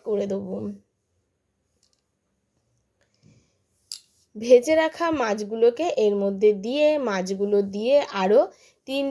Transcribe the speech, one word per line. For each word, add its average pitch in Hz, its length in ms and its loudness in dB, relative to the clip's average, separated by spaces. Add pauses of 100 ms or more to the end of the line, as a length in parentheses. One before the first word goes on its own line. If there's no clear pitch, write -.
করে 202 240 -4
দেবো। 196 280 -8 (3750)
ভেজে 247 380 6
রাখা 320 380 0
মাছগুলোকে 226 720 -2 (100)
এর 208 200 2
মধ্যে 196 380 2
দিয়ে, 240 320 -2 (120)
মাছগুলো 202 600 -2 (120)
দিয়ে 220 260 0 (160)
আরও 202 280 2 (480)
তিন 277 220 -4